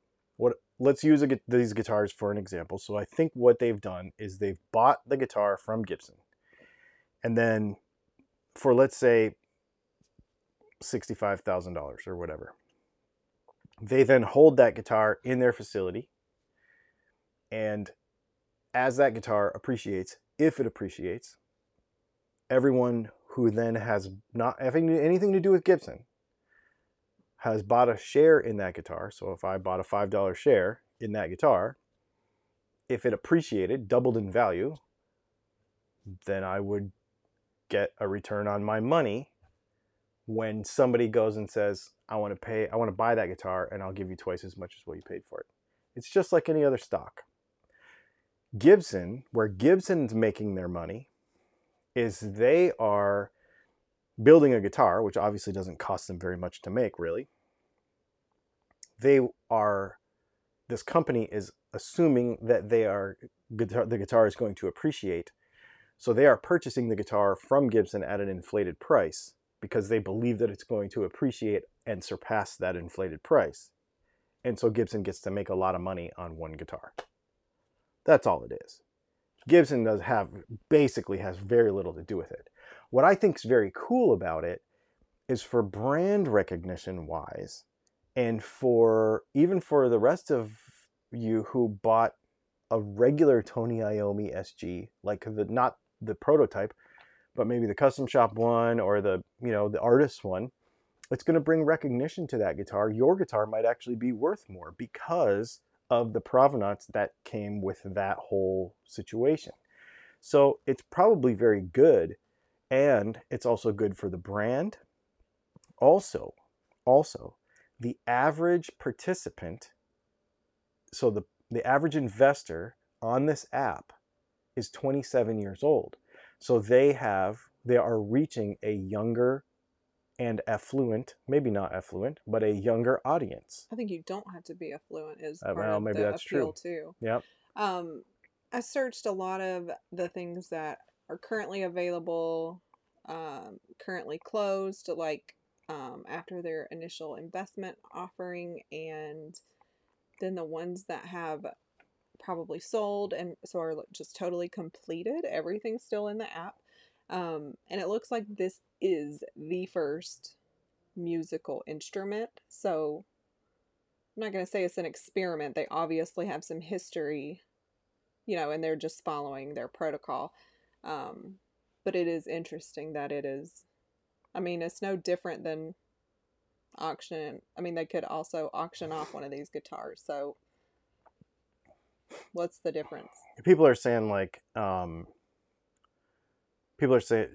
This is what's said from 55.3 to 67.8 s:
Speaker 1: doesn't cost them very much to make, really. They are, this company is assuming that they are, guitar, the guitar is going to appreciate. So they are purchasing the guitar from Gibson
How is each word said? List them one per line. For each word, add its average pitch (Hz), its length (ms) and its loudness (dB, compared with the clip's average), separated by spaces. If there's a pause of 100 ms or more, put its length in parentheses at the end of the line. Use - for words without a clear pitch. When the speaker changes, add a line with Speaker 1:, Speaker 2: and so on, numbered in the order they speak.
Speaker 1:
doesn't 92 260 -8
cost - 280 -6
them 90 120 -10
very 90 180 -6
much 87 260 -10
to - 60 -10
make, 110 300 -2
really. 87 300 -6 (1700)
They 139 220 6 (300)
are, 104 480 0 (720)
this 120 160 -6
company 127 480 0
is 101 200 -8 (220)
assuming 123 680 2
that 110 280 2
they 113 160 4
are, 98 320 -2 (380)
guitar, 107 300 -2
the 117 120 -2
guitar 110 300 4
is 98 80 -2
going 104 200 -4
to 95 120 -6
appreciate. 90 640 -4 (640)
So - 160 0
they 127 120 6
are 127 120 8
purchasing 135 520 -2
the 110 60 0
guitar 101 400 2
from 135 340 2
Gibson 104 340 2